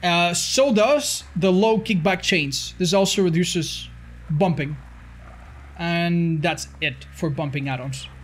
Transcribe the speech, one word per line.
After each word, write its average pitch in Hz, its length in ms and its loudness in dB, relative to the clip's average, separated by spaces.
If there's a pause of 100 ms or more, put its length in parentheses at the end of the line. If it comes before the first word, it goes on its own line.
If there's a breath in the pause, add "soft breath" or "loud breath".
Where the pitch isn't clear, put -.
Uh, 175 320 2
so 269 360 2
does 254 520 2 (120)
the 185 160 4
low 214 280 4
kickback 185 420 0
chains. 143 560 -2
This 180 160 0
also 196 300 2
reduces 170 640 0 (400)
bumping. 147 480 0 (1000)
And 170 640 0
that's 160 240 -2 (120)
it 143 360 -6
for 165 160 -4
bumping 139 360 -4
add-ons. 131 400 -6 (160)